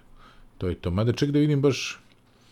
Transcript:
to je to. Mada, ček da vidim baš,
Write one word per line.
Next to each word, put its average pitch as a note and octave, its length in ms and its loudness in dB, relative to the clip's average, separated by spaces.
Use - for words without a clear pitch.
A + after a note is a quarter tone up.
to F#2 100 -4
je E2+ 60 -2
to. - 160 -6
Mada, A2 220 0
ček C#3+ 180 -2
da D3 80 2
vidim D3 240 2
baš, - 380 0